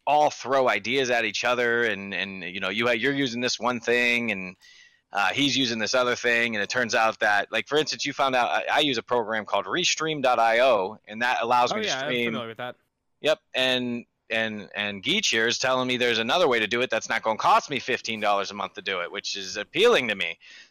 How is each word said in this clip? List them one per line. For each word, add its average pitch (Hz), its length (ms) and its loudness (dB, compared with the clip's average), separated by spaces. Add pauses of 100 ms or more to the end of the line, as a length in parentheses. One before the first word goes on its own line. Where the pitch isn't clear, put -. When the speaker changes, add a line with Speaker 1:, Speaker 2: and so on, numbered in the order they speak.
Speaker 1:
all 147 240 4
throw 131 380 0
ideas 117 420 0
at 117 140 2
each 104 200 -4
other 120 400 0
and, 98 300 -4
and, 95 280 -6
you 87 180 -10
know, 95 100 -4
you, 117 200 0
you're 120 240 0
using 123 260 -2
this 123 200 -2
one 120 200 -2
thing 120 520 2
and, 92 240 -8 (560)
uh, 98 200 0
he's 131 240 0
using 117 220 0
this 107 160 -2
other 123 220 2
thing, 117 400 2
and 101 60 -2
it 98 60 -2
turns 120 260 -2
out 113 260 2
that, 104 320 2
like, 110 160 -2
for 147 100 0
instance, - 260 -2
you 143 80 -4
found 135 220 0
out 123 160 2
I, 98 200 0
I 120 100 2
use 139 180 2
a 110 40 -2
program 110 440 -2
called 101 200 0
Restream 156 540 -2
dot 127 180 4
I 117 220 4
O, 107 460 2
and 110 160 -8
that 123 200 0
allows 123 300 4
Speaker 2:
Oh, - 40 -2
Speaker 1:
me 107 60 -4
to 104 60 -2
Speaker 2:
yeah, - 120 -2
I'm - 60 -4
Speaker 1:
stream. 120 200 0
Speaker 2:
familiar 113 220 -6
with 113 100 -14
that. 123 180 -10 (440)
Speaker 1:
Yep, 151 180 0 (160)
and, 123 500 0 (240)
and, 110 460 -4
and 101 280 -6
Geech 196 280 0
here 113 160 2
is 117 120 0
telling 127 280 0
me 127 100 0
there's 120 220 2
another 143 300 2
way 120 100 2
to 110 80 2
do 120 160 0
it 127 80 -2
that's 110 180 -2
not 113 140 -2
gonna 110 160 0
cost 202 320 4
me 135 80 -4
fifteen 113 420 -4
dollars 101 300 2
a 98 40 -12
month 95 200 -8
to 101 80 -12
do 92 180 -2
it, 85 100 -6
which 98 260 -8
is 95 200 -10
appealing 147 520 2
to 104 80 0
me. 85 220 -4 (320)